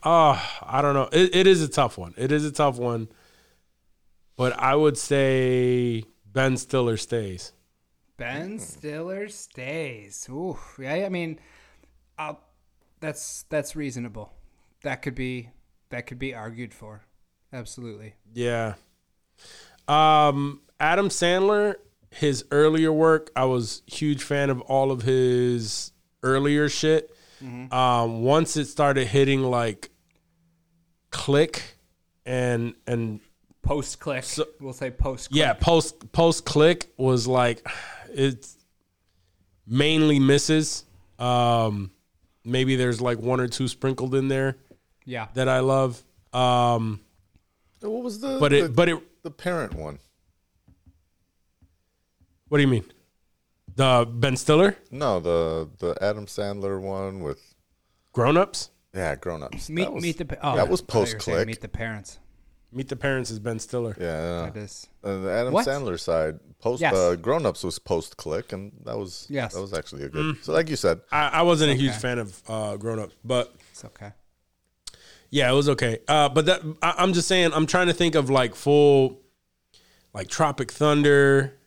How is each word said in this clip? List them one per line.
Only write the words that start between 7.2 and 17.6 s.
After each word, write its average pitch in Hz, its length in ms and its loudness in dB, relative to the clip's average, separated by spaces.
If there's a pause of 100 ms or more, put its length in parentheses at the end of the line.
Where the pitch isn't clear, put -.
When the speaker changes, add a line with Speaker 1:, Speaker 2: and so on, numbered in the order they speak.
Speaker 2:
Ben 143 360 -10
Speaker 3:
Hmm. 226 40 -12
Speaker 2:
Stiller 185 720 -12
stays. 127 1000 -12
Oof. 147 500 -10
Yeah, 151 260 -4
I 196 40 -4
mean, 170 300 -6 (800)
uh, 151 160 -10 (680)
that's, - 500 -10
that's 147 260 -4
reasonable. 120 580 -10 (480)
That 131 220 -8
could 135 100 -8
be, 127 360 -8 (400)
that 120 180 -12
could 123 100 -14
be 131 160 -8
argued 113 400 -14
for. 107 300 -20 (500)
Absolutely. 113 600 -14 (180)